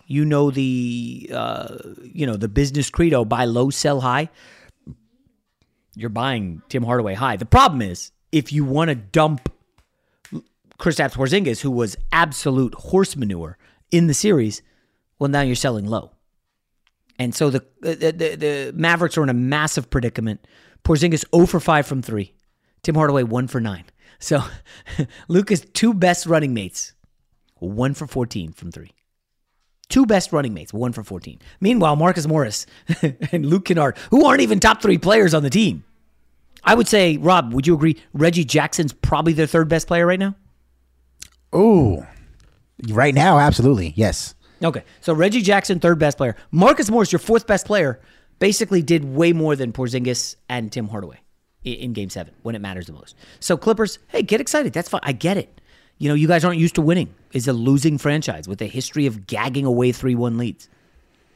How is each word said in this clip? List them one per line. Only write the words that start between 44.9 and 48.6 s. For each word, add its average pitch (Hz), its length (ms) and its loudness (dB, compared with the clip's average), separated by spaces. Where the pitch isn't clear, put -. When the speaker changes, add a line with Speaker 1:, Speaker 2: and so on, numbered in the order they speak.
Speaker 1:
so 165 140 -2
Reggie 202 280 2
Jackson, 190 380 2
third 170 200 4
best 147 180 0
player. - 180 -2
Marcus 202 380 4
Morris, 220 220 2
your 165 80 2
fourth 226 280 2
best 196 180 0
player, 156 360 0
basically 196 420 2